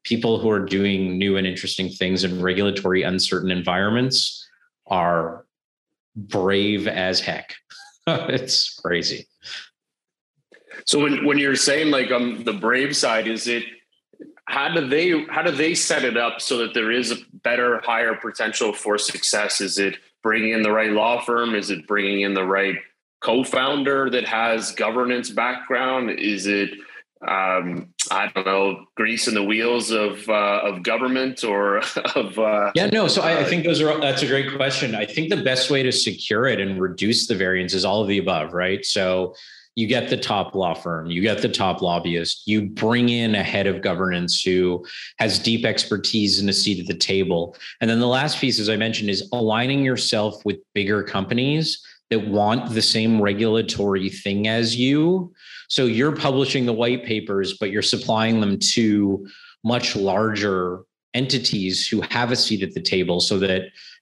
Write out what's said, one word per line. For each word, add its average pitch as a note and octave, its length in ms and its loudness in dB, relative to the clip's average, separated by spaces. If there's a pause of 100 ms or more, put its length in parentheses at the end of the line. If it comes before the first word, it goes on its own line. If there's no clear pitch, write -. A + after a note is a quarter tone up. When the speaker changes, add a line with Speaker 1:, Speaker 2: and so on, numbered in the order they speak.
Speaker 1:
people A2+ 360 0
who A2+ 100 2
are G2+ 100 2
doing F#2+ 560 0
new F#2+ 220 2
and F#2+ 80 0
interesting F#2 420 -4
things F#2 340 0
in F2+ 200 -2
regulatory F#2+ 600 2
uncertain F#2 480 0
environments G2 960 0 (420)
are E2+ 580 0 (680)
brave G2+ 720 0
as F#2 340 0
heck. - 340 -6 (520)
<laughs> - 0 -
It's - 720 -2
crazy. - 460 -2 (1600)
Speaker 2:
So - 160 2
when, C#3+ 240 2
when C#3+ 100 4
you're C#3 200 2
saying, D3 340 2
like, B2+ 200 2
um, B2 340 0
the A2+ 100 -2
brave B2 420 0
side, A2+ 320 2
is A2+ 180 -4
it, A#2 180 -2 (800)
how C#3+ 260 -2
do D#3 160 0
they, D#3+ 380 2
how D#3 160 -2
do F3 80 0
they D#3 240 0
set D3+ 300 0
it A#2 120 0
up A#2+ 240 -2
so - 160 -2
that A#2 160 -2
there A2+ 180 0
is A#2 220 0
a A2 40 -4 (260)
better, A#2+ 420 2
higher A2+ 300 0
potential A2 580 -2
for G#2 240 -2
success? - 640 -2
Is F#2+ 180 -2
it G2 200 0 (240)
bringing A2 300 0
in A2 100 2
the G#2+ 100 2
right G#2+ 180 2
law A2+ 300 4
firm? A#2 340 0
Is G2+ 140 -2
it F2+ 180 -6
bringing G2+ 360 0
in G2 100 0
the F#2+ 140 0
right F#2+ 300 2 (440)
co-founder C3+ 880 0
that A#2+ 160 0
has A2+ 480 0
governance B2 560 0
background? B2 800 -2 (100)
Is G2 280 -2
it, G2+ 240 0 (560)
um, F2+ 640 -2 (180)
I G2+ 240 0
don't F#2+ 120 -2
know, G2 400 0 (100)
greasing A2+ 380 -2
the G2+ 80 2
wheels A2+ 480 0
of, G#2 400 -2
uh, G#2 320 2
of F#2 220 -4
government B2+ 600 0
or G2+ 340 2
<laughs> - 360 -4
of, A2+ 240 -2
uh, G#2 360 2
Speaker 1:
Yeah, F#3 120 2
no. G#3 220 2
So F#3+ 120 0
I, E3 120 2
I D3 100 2
Speaker 2:
uh, - 20 0
Speaker 1:
think E3+ 200 0
those D#3 180 2
are, D#3 180 2
that's C#3+ 220 0
a D3 40 0
great C3+ 300 0
question. C3+ 380 -2
I G#2+ 100 -2
think D#3+ 240 -4
the F3 140 0
best B2+ 260 2
way C#3 140 2
to B2+ 100 2
secure G#2+ 540 0
it G#2 140 2
and G2 200 -2
reduce G2 460 0
the A2+ 80 0
variance F#2 400 0
is F#2 100 0
all G2+ 160 2
of G2+ 80 0
the G2+ 100 2
above, E2+ 360 0
right? F#2 320 0
So F#2 480 0 (400)
you A2+ 120 0
get A#2+ 240 0
the - 60 0
top G2+ 400 -2
law F2 180 0
firm, E2 340 -6
you E2+ 140 -2
get G#2+ 180 2
the A#2+ 80 2
top F#2 340 -2
lobbyist, E2+ 640 -2
you G#2+ 160 2
bring A#2 480 2
in A#2 260 0
a F#2+ 80 0
head G2 240 0
of F#2 120 -2
governance F2+ 640 0
who F2+ 420 2 (360)
has G#2+ 180 0
deep A2+ 260 0
expertise G2+ 760 0
and G2 100 0
a - 20 2
seat F#2+ 280 0
at F2 60 -8
the F#2 80 -4
table. F2 640 0 (240)
And A#2 80 0
then A2+ 120 2
the B2 80 2
last C3+ 320 0
piece, A2+ 180 2
as G#2 100 0
I G#2+ 80 2
mentioned, G#2+ 320 -2
is F#2+ 240 -2
aligning B2 520 0
yourself G#2+ 600 0
with G2 120 -2 (180)
bigger G2+ 300 0
companies B2 760 -2 (300)
that G#2+ 160 0
want G#2 460 2
the A2 100 0
same A2 380 4
regulatory G2+ 880 2
thing G2+ 400 -2
as A2+ 280 0
you. D#3 560 2 (360)
So C3+ 160 2
you're B2+ 320 2
publishing C3+ 480 0
the A#2+ 80 2
white A#2+ 320 0
papers, G2 540 -2
but G2+ 120 -2
you're G#2 120 0
supplying A2 580 2
them G2 180 2 (160)
to G#2 520 2 (380)
much A#2+ 300 0
larger G2 880 0 (320)
entities A2 720 0
who A2 160 0
have A#2+ 280 -2
a B2+ 60 0
seat G#2 260 0
at F#2+ 120 -4
the F2+ 60 -6
table F2+ 400 0
so G2 200 2
that, F#2+ 240 2 (380)